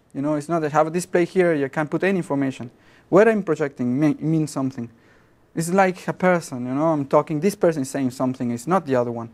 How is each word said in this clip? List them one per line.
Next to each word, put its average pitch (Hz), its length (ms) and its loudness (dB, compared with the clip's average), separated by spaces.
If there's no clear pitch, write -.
You 139 80 -8
know, 151 140 -2
it's 147 140 -6
not 170 120 0
that 151 120 -2
I 156 40 2
have 156 100 4
a 160 40 -8
display 175 340 0
here, 175 280 2
you 139 160 0
can't 151 200 -4
put 165 140 -2
any 190 140 2
information. 135 540 -4
Where 208 200 6
I'm 214 140 2
projecting 139 560 -2
me-, 147 200 2
means 156 320 0
something. 131 380 -6
It's 165 140 -4
like 185 380 2
a 160 60 -2
person, 160 520 0
you 127 80 -4
know, 147 140 0
I'm 151 180 0
talking, 151 340 2
this 196 160 0
person 160 260 2
is 131 80 -6
saying 135 220 -2
something, 127 400 -4
it's 120 160 -8
not 175 180 0
the 131 100 0
other 120 160 0
one. 117 220 -10